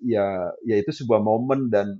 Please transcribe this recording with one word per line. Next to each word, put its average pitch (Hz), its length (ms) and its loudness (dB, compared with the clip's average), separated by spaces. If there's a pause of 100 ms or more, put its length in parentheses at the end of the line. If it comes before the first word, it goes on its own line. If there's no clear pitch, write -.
ya, 98 500 0 (100)
ya 117 160 0
itu 202 160 0
sebuah 113 300 2
momen 127 480 0
dan 101 260 0